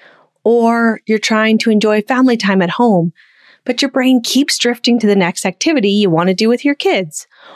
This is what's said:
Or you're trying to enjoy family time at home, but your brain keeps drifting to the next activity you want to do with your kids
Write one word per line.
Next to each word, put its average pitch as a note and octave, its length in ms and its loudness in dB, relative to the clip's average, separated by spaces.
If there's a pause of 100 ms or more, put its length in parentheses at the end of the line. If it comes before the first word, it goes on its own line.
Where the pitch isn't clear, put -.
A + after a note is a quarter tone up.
(440)
Or A#3 640 2
you're A3 120 0
trying A3 420 0
to A#3 100 0
enjoy G#3+ 320 2
family B3+ 340 0
time G3 240 0
at F3+ 80 0
home, F3+ 460 0 (500)
but B3 160 -6
your C#4 100 -2
brain B3+ 300 2
keeps - 380 -2
drifting A#3+ 400 0
to A3+ 80 -2
the G3+ 100 2
next F#3 300 -2
activity A#3 420 -2
you G3+ 220 2
want E3+ 180 0
to F#3+ 60 2
do A3 160 0
with A#3+ 120 0
your C#4+ 120 0
kids G#3 520 -4 (300)